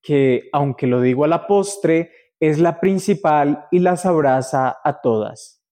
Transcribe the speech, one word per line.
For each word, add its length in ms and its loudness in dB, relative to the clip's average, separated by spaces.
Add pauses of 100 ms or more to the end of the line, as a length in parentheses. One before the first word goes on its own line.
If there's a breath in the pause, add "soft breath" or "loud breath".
que, 500 0
aunque 340 -2
lo 140 0
digo 240 0
a 40 0
la 180 -2
postre, 640 -2 (260 soft breath)
es 200 0
la 220 0
principal 880 0
y 80 2
las 260 0
abraza 800 0
a 160 -4
todas 720 -4